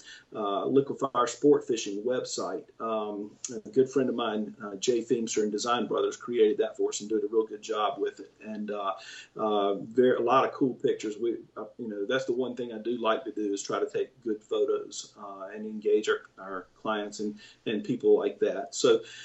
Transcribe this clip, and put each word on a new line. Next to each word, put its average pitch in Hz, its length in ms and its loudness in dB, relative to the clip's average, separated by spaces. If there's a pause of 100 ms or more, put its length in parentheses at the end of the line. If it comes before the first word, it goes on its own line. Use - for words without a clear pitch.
(320)
uh, 101 320 -2
Liquid 131 360 2
Fire 127 260 2
Sport - 400 4
Fishing 104 380 -2
website. 113 580 -2 (180)
Um, 107 520 -4 (200)
a 110 180 -10
good 131 200 4
friend 127 180 2
of 117 60 -2
mine, 107 400 -2 (100)
uh, 101 120 -8
Jay 117 260 0
Feemster 113 400 0
and 104 80 0
Design 110 380 0
Brothers, 101 280 0
created 110 420 4
that - 180 -2
for 101 140 0
us - 100 -6
and 104 100 -8
did 104 140 2
a - 20 0
real 110 200 2
good 107 160 -12
job 104 360 -2
with 101 220 -4
it. 98 100 -16 (160)
And, 107 240 -6
uh, 104 220 -2 (440)
uh, 104 380 2
very, 120 440 4
a - 20 0
lot 123 240 6
of - 80 -2
cool 123 220 0
pictures. 107 460 -2
We, 113 180 -2 (180)
uh, - 80 -8 (140)
you 120 100 -8
know, 101 180 -4
that's 131 200 0
the 123 60 2
one 123 220 -2
thing 120 180 -6
I 110 60 -8
do 117 200 -4
like 110 260 0
to 104 80 -8
do 104 200 -2
is 101 80 -2
try 101 200 -4
to 104 100 -2
take - 200 -4 (120)
good 110 180 -4
photos, 104 800 -2
uh, 98 340 -12
and 107 140 -10
engage 107 420 2
our, 107 120 0 (180)
our 95 280 -10 (140)
clients 104 380 -4
and, 104 160 -4 (320)
and 107 160 -2
people 107 340 4
like 98 220 0
that. 98 360 -2
So, 113 260 6 (240)